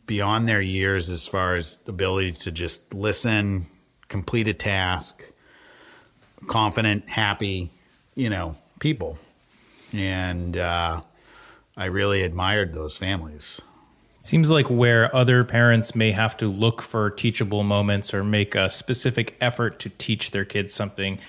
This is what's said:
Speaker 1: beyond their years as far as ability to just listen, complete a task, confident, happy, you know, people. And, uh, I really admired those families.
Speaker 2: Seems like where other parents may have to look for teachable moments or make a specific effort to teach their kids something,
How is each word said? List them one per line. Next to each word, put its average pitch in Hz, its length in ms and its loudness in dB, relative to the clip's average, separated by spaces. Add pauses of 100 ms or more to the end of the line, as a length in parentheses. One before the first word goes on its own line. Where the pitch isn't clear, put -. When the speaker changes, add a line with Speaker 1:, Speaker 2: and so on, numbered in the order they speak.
Speaker 1:
beyond 107 420 0
their 107 140 2
years 95 480 0
as 87 180 -2
far 92 280 0
as 87 220 -6 (100)
ability 92 440 -2
to 82 200 -10
just 80 420 -6
listen, 101 720 0 (420)
complete 104 400 -2
a 107 60 0
task, 92 680 -2 (1200)
confident, 107 600 0
happy, 101 640 -2 (440)
you 127 140 -2
know, 87 260 -4 (240)
people. 113 380 -4 (720)
And, 92 640 -4
uh, 85 460 -2 (720)
I 95 100 -8
really 98 360 0
admired 92 520 0
those 78 220 -8
families. 80 640 -8 (600)
Speaker 2:
Seems 156 300 4
like 151 200 4
where 120 440 4
other 123 300 6
parents 117 520 4
may 110 160 2
have 107 260 0
to 110 100 -2
look 107 340 0
for 107 280 0
teachable 104 540 -2
moments 101 500 0
or 98 100 -2
make 104 320 0
a 95 140 4
specific - 720 0
effort 120 380 0
to - 100 -8
teach - 420 -2
their 98 140 -2
kids 101 280 -2
something, 98 560 -4